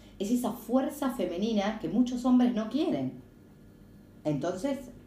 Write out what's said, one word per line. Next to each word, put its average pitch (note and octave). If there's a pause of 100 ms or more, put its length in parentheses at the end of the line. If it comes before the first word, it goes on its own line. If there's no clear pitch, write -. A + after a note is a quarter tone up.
(180)
Es G3+
esa A#3+
fuerza C4+
femenina G3+
que D#3+
muchos B3
hombres B3
no G#3+
quieren. C4 (1040)
Entonces F3 (280)